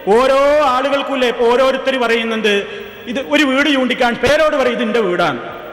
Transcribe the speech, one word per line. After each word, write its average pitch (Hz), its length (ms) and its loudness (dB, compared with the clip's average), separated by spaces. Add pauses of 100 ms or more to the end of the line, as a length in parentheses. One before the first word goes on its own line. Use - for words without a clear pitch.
ഓരോ 269 560 4
ആളുകൾക്കും 269 500 0
ഇല്ലേ? 254 140 0
ഇപ്പൊ 240 160 -2
ഓരോരുത്തർ 262 540 2
പറയുന്നുണ്ട്, 226 680 0 (400)
ഇത് 240 220 -6
ഒരു 294 140 2
വീട് 277 280 2
ചൂണ്ടിക്കാൻ 254 440 0
പേരോട് 302 420 2
പറയും, 247 160 0
"ഇത് 226 100 -4
എന്റെ 226 180 0
വീടാണ്", 175 380 0 (340)